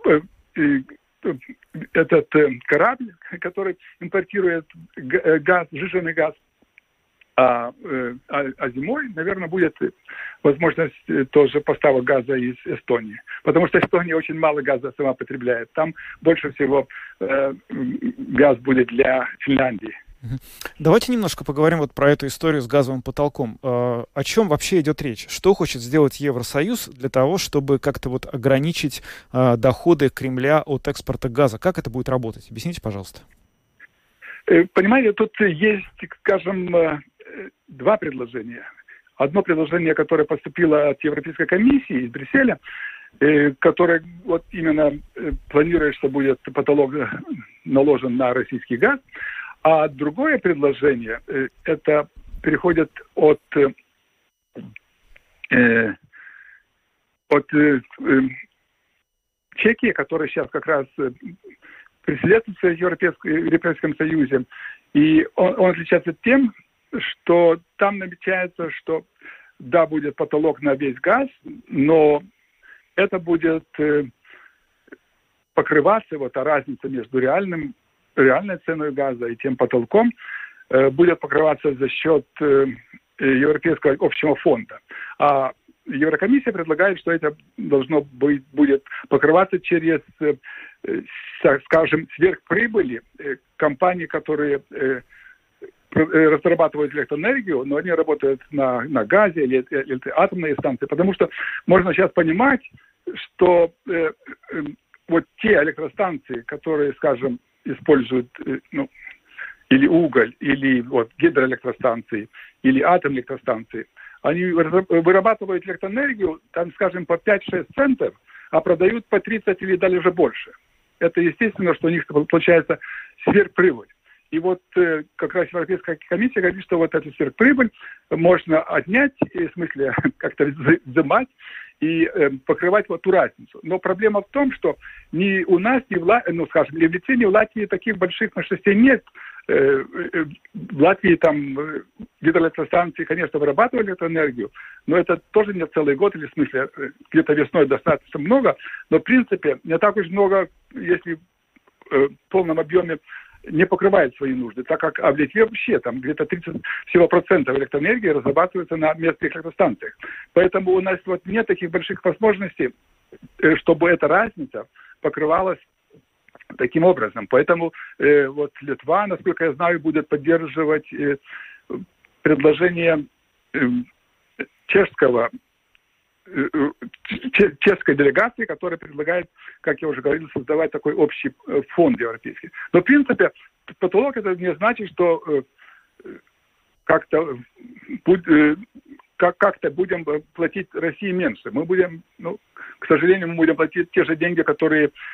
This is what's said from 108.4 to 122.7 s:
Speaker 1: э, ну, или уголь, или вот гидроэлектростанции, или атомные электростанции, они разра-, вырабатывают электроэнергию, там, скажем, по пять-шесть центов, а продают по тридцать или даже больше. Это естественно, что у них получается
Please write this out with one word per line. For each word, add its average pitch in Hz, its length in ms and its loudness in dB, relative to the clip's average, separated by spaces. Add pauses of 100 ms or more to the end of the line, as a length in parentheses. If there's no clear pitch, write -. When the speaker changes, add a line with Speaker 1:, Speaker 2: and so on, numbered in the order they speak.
Speaker 1:
э, 135 140 -6 (120)
ну, 143 160 -6 (800)
или 135 160 6
уголь, 131 540 2
или 135 420 0
вот 120 360 -2
гидроэлектростанции, 127 1080 -2 (340)
или 135 180 4
атомные 151 400 2
электростанции, 120 640 -8 (360)
они 170 220 0
разра-, 175 440 0
вырабатывают 185 800 2
электроэнергию, 196 720 -4 (120)
там, 170 220 -6
скажем, 180 320 -4
по 170 100 0
пять-шесть 190 580 -2
центов, 262 400 0 (360)
а 160 100 2
продают 185 460 0
по 196 140 0
тридцать 202 420 -4
или 190 140 -2
даже 180 340 0
больше. 170 420 -2 (460)
Это 170 220 0
естественно, 175 540 0
что - 120 -4
у 165 40 2
них 165 160 -2
получается 160 720 2 (460)